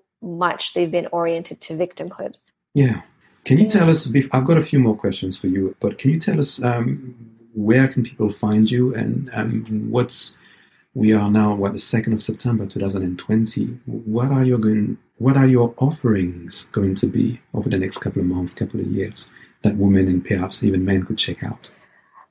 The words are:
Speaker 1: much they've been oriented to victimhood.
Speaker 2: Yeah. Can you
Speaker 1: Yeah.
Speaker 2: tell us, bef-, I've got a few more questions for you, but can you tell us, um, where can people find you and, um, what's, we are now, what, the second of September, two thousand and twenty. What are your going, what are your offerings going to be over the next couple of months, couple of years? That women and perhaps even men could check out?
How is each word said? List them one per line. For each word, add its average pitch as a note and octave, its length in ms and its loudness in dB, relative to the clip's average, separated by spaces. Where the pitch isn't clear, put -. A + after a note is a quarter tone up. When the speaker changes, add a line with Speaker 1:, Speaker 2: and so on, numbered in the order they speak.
Speaker 1:
much F3 520 -4
they've F3 180 0
been F3 180 -2
oriented E3+ 520 -4
to - 120 -12
victimhood. E3+ 600 -8
Speaker 2:
Yeah. B2 260 4
Can C3+ 140 4
you G#3+ 60 8
Speaker 1:
Yeah. G#3+ 60 0
Speaker 2:
tell F3 200 4
us, D#3+ 160 2
bef-, C3 260 0
I've C3 120 2
got D#3+ 140 4
a D3+ 40 2
few D3+ 160 0
more A#2 180 4
questions F#2+ 400 -6
for - 120 -4
you, F#2+ 320 -2
but G2+ 180 -4
can C3+ 140 2
you D#3+ 80 0
tell E3 180 -2
us, C#3+ 240 -4
um, B2 520 -2
where A2+ 340 2
can C3+ 160 -2
people G#2+ 260 -4
find G#2+ 400 2
you B2 240 2
and, A2+ 380 -4
um, A2 580 -4
what's, - 460 -2
we A2 180 4
are G#2 180 2
now, G#2+ 240 4
what, G2 180 -2
the - 60 -8
second A2 340 -2
of G#2 100 -2
September, A2 440 -2
two G#2 140 -8
thousand G2 240 -2
and F2+ 140 -4
twenty. A2+ 680 -2
What A2+ 460 -2
are C3 120 4
your B2 140 4
going, G#2+ 400 0
what C3+ 180 4
are C3+ 100 6
your A#2+ 320 6
offerings F#2+ 920 0
going G2 240 0
to - 100 0
be A2 340 0
over - 140 -2
the G2 100 0
next F#2+ 200 -4
couple F#2+ 220 -4
of F2+ 60 -2
months, F2+ 260 -4
couple - 280 -6
of - 60 -4
years? - 440 -6
That G#2 140 0
women G2 320 4
and F2+ 160 0
perhaps - 380 -4
even F#2+ 220 0
men F#2+ 200 0
could - 140 -8
check - 240 -4
out? - 280 -10